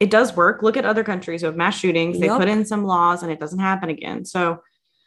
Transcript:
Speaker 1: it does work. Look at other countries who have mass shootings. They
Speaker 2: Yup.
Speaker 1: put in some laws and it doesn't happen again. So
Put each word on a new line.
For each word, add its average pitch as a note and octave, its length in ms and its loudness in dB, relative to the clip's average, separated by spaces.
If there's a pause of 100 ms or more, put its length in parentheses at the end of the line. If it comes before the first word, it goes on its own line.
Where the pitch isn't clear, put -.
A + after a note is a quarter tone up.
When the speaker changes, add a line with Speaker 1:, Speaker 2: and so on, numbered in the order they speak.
Speaker 1:
it G3+ 100 2
does A3 240 4
work. F3 280 2
Look A3 160 2
at A3 80 -2
other G#3+ 180 0
countries F3+ 380 -6
who E3 60 -2
have D#3 80 -4
mass F3+ 220 0
shootings. E3+ 400 0
They F3+ 80 2
Speaker 2:
Yup. A3 120 2
Speaker 1:
put F#3+ 100 2
in G#3+ 160 0
some G#3 200 -2
laws F3 380 2
and E3 80 -6
it D#3 80 -6
doesn't D#3 220 -6
happen F#3+ 300 -2
again. - 340 -8
So E3+ 380 -2 (440)